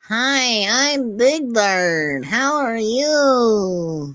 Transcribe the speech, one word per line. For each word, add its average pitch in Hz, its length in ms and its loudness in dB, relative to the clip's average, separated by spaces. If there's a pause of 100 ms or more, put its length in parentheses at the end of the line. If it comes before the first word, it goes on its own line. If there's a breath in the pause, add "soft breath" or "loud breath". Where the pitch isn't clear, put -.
Hi, 247 640 -2
I'm 262 480 -2
Big 262 360 2
Bird. 175 720 0
How 254 320 -2
are 247 220 -2
you? 220 1400 0